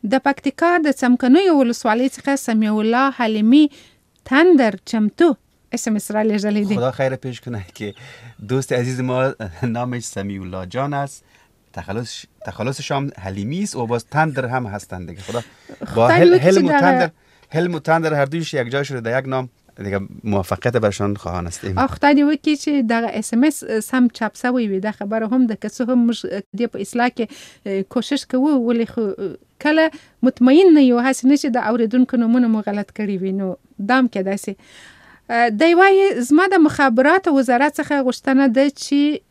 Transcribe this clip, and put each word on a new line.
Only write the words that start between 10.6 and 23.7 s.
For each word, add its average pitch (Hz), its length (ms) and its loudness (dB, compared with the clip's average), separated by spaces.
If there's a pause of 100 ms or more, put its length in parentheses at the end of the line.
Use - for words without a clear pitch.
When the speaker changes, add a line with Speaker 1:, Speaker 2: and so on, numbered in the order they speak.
Speaker 2:
جان 135 280 -6
است. 139 300 -8 (480)
تخلص، 107 520 -10 (220)
تخلصش 135 460 -8
هم 139 260 -4
حلیمی 101 440 -8
است 208 140 -8
و 120 100 -6
باز 117 200 -4
تندر 143 400 -2
هم 123 200 -4
هستند 95 420 -12
دیگه. 87 120 -16
خدا 117 220 -8 (540)
با 117 120 4
Speaker 1:
خدای 170 120 4
Speaker 2:
حل-، 175 180 8
Speaker 1:
وکړي - 20 4
چې 139 40 -2
Speaker 2:
حلم 185 200 4
و - 40 2
Speaker 1:
دغه 285 120 2
Speaker 2:
تندر، 254 300 2 (380)
حلم 175 260 -2
و 160 40 -6
تندر 160 360 0
هر 143 100 2
دویش 156 300 -6
یک 120 160 -2
جای 139 140 -2
شده 135 160 -8
در 117 180 -2
یک 135 100 -6
نام 131 200 -4 (360)
دیگه 98 160 -2 (240)
موفقیت 101 520 -2
برشان 101 400 -2
خواهان 87 300 -8
هستیم. 90 320 -6
Speaker 1:
او 262 80 2
خدای 294 280 0
دې 285 220 2
وکړي 302 260 -4
چې - 60 -6
دغه 233 440 -2
اس 214 220 -8
ام 240 100 2
اس 302 200 -2 (200)